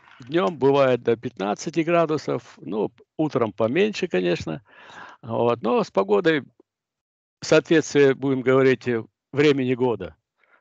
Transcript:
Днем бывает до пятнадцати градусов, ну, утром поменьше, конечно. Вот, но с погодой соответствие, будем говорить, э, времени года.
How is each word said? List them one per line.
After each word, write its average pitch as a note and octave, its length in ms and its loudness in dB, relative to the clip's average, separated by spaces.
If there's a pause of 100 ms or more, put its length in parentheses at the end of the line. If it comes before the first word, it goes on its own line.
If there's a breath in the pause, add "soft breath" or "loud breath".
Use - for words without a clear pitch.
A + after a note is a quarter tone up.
(180)
Днем D#3+ 400 -2
бывает C3 460 2
до A#2+ 120 2
пятнадцати F3 680 -6
градусов, D#3 760 -2
ну, F#3+ 300 -6 (260)
утром B2+ 360 -2
поменьше, F3 560 -2
конечно. E3+ 520 -4 (600 loud breath)
Вот, A#2 400 -2
но A3+ 220 0
с - 80 -12
погодой F#3+ 500 0 (1000)
соответствие, D3 760 2
будем C3 240 -2
говорить, C3 480 2
э, A2+ 160 -4 (280)
времени C3+ 420 2
года. G#2+ 420 -4 (440)